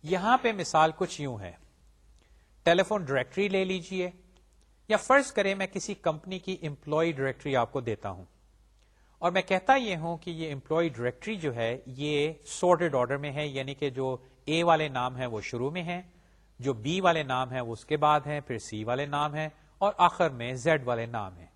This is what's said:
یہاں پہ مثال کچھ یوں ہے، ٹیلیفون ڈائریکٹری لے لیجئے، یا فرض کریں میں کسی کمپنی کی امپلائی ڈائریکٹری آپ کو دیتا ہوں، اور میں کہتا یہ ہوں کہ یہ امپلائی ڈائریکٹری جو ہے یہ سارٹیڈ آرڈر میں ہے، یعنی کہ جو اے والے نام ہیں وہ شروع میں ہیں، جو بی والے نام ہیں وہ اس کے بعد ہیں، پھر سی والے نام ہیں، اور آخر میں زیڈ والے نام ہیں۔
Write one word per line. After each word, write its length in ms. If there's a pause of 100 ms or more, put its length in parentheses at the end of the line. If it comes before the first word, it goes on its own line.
یہاں 380
پہ 100
مثال 440
کچھ 240
یوں 200
ہے، 120 (1120)
ٹیلیفون 380
ڈائریکٹری 440
لے 160
لیجئے، 460 (760)
یا 80
فرض 360
کریں 220
میں 120
کسی 360
کمپنی 360
کی 240
امپلائی 500
ڈائریکٹری 440
آپ 160
کو 80
دیتا 300
ہوں، 140 (920)
اور 140
میں 100
کہتا 320
یہ 220
ہوں 200
کہ 140
یہ 220
امپلائی 360
ڈائریکٹری 480
جو 180
ہے 220 (100)
یہ 460 (140)
سارٹیڈ 480
آرڈر 220
میں 160
ہے، 140
یعنی 280
کہ 160
جو 260 (280)
اے 180
والے 260
نام 280
ہیں 100
وہ 140
شروع 300
میں 120
ہیں، 180 (580)
جو 140
بی 280
والے 220
نام 300
ہیں 80
وہ 120
اس 120
کے 120
بعد 300
ہیں، 140
پھر 180
سی 260
والے 220
نام 280
ہیں، 140 (300)
اور 200
آخر 320
میں 240
زیڈ 320
والے 200
نام 320
ہیں۔ 180